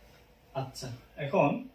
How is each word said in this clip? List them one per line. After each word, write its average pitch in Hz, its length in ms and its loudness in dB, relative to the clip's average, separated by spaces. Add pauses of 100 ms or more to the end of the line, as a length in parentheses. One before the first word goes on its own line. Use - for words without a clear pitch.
(540)
আচ্ছা, 131 340 -6 (280)
এখন 151 340 4 (240)